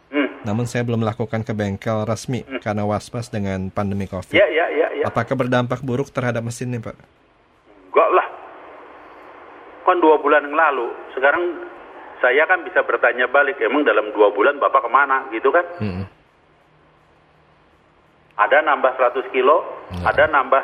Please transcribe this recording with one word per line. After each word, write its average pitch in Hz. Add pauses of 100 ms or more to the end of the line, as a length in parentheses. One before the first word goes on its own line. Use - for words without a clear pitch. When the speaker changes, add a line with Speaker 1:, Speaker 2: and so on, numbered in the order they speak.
Speaker 1:
Hmm. 285 (160)
Speaker 2:
Namun 110
saya 120
belum 117
melakukan 113
ke 120
bengkel 107
resmi 113
Speaker 1:
Hmm. 131
Speaker 2:
karena 104
was-was 104
dengan 95
pandemi 98
covid. 95
Speaker 1:
Ya, 196
ya, 151
ya, - (120)
ya. -
Speaker 2:
Apakah 127
berdampak 123
buruk 135
terhadap 120
mesin 123
nih, 117
Pak?" - (920)
Speaker 1:
Enggak -
lah. 180 (1600)
Kan 180
dua 156
bulan 143
yang 139
lalu. 135 (200)
Sekarang 143 (760)
saya 131
kan 175
bisa 135
bertanya 123
balik, 139
"Emang 123
dalam 104
dua 104
bulan 135
Bapak 120
kemana?" 135
Gitu 113
kan? 170 (160)
Speaker 2:
Hmm. 95 (2250)
Speaker 1:
Ada 120
nambah 131
seratus 127
kilo, 135 (240)
Speaker 2:
Enggak. 90
Speaker 1:
ada 147
nambah 135